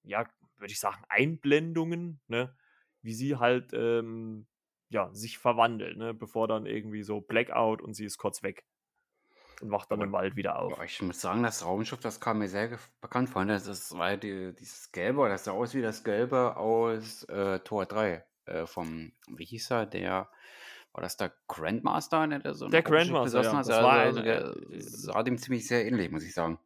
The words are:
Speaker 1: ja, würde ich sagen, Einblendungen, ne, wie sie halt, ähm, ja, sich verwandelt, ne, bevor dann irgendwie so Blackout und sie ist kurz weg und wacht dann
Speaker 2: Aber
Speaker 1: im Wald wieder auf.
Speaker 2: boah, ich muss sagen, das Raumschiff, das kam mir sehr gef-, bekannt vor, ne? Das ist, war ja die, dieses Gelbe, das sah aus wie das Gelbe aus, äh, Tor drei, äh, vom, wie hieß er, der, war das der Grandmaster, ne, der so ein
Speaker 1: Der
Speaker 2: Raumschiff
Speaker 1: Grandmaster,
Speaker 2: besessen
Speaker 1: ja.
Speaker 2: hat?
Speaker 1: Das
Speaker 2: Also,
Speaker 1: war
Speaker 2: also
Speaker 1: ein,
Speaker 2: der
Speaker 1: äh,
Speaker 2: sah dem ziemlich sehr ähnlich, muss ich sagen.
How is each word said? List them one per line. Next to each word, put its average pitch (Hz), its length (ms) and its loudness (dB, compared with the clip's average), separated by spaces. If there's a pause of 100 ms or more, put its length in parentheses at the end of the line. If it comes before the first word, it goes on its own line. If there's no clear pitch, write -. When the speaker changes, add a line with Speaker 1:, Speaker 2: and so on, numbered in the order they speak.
Speaker 1:
ja, 104 240 -4 (300)
würde 104 160 -12
ich - 60 -8
sagen, 98 300 -4
Einblendungen, 165 1200 2
ne, 123 280 -2 (460)
wie 113 140 -8
sie 135 220 -2
halt, 123 360 4
ähm, 113 760 -2 (420)
ja, 98 240 -2
sich 110 260 -10
verwandelt, 113 580 4
ne, 113 160 -6
bevor 110 340 -2
dann 110 200 0
irgendwie 107 360 -6
so 104 180 -4
Blackout 113 600 2
und 107 140 -10
sie 107 100 -8
ist 101 140 -10
kurz - 240 -4
weg 95 220 -8 (960)
und 104 100 -10
wacht 101 200 -2
dann 104 80 0
Speaker 2:
Aber 104 40 -2
Speaker 1:
im 98 80 -2
Wald 95 240 0
wieder 95 240 -2
auf. - 180 -4
Speaker 2:
boah, 85 60 -10
ich - 180 -10
muss 90 200 -4
sagen, 101 220 0
das 110 220 -2
Raumschiff, 104 340 -2
das 110 220 -8
kam 110 180 0
mir 101 80 0
sehr 101 220 -2
gef-, - 220 -14 (100)
bekannt 127 280 -2
vor, 98 160 0
ne? 107 80 2
Das 98 140 -2
ist, 92 300 -10
war 87 140 2
ja 101 60 0
die, 95 380 -8
dieses - 360 -20
Gelbe, 120 380 2
das 98 160 -2
sah 101 60 -2
aus 120 220 -2
wie 135 80 0
das 110 220 -2
Gelbe 123 540 2
aus, 113 680 0
äh, 98 340 0
Tor 101 260 -2
drei, 98 400 0 (200)
äh, 82 200 -4
vom, 80 480 -8 (140)
wie - 180 -14
hieß - 260 -8
er, 113 140 2
der, 92 440 -2 (640)
war 87 100 -8
das - 140 -8
der 95 160 -4 (140)
Grandmaster, 151 800 0
ne, 147 120 -4
der 143 160 -6
so 147 100 -10
ein 139 80 0
Speaker 1:
Der 165 120 8
Speaker 2:
Raumschiff 160 360 6
Speaker 1:
Grandmaster, - 0 -
Speaker 2:
besessen 123 360 4
Speaker 1:
ja. - 20 2
Speaker 2:
hat? 127 80 -2
Speaker 1:
Das 113 120 6
Speaker 2:
Also, - 20 8
Speaker 1:
war 131 180 10
Speaker 2:
also 131 220 4
Speaker 1:
ein, - 20 -2
Speaker 2:
der 113 220 2 (260)
Speaker 1:
äh, 82 80 -10
Speaker 2:
sah - 440 -2
dem 123 140 2
ziemlich 120 300 -4
sehr 120 180 2
ähnlich, 104 260 0
muss 78 120 -4
ich 85 100 -12
sagen. 82 320 0